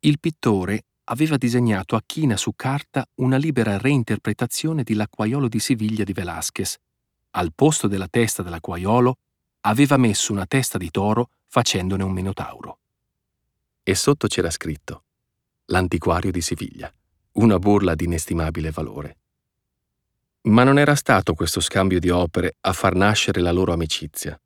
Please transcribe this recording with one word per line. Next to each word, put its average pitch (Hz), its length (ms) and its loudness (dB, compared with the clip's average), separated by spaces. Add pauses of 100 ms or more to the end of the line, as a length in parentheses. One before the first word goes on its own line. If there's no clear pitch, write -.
Il 147 200 2
pittore 104 640 -2 (200)
aveva 147 320 0
disegnato 120 600 0
a 107 80 0
china 139 320 0
su - 180 -4
carta 135 520 -4 (100)
una 131 200 2
libera 127 400 0
reinterpretazione 131 1040 -2
di 113 120 -2
L'acquaiolo 110 540 -2
di 110 100 -2
Siviglia 107 460 0
di 98 80 -6
Velázquez. 87 640 -6 (600)
Al 87 160 -2
posto 151 360 2
della 95 200 -4
testa 113 340 0
dell'acquaiolo 92 720 0 (460)
aveva 139 340 2
messo 117 360 2
una 98 140 -2
testa 127 320 -2
di 87 120 -8
toro 104 400 0 (160)
facendone 95 580 -2
un 95 80 -2
minotauro. - 680 -8 (1040)
E 95 120 0
sotto 143 340 0
c'era 87 220 -2
scritto: - 540 -10 (600)
"L'antiquario 90 640 0
di 87 100 -4
Siviglia", - 520 -8 (400)
una 104 260 4
burla 95 380 4
di 76 80 -4
inestimabile 80 680 -4
valore. 78 480 -10 (1200)
Ma 110 200 6
non 139 160 6
era 147 160 4
stato 101 400 2
questo 90 260 -4
scambio 95 380 2
di 87 100 0
opere 87 520 0
a 92 120 -2
far 92 220 0
nascere 98 460 2
la 87 100 2
loro 87 220 2
amicizia. 80 720 -6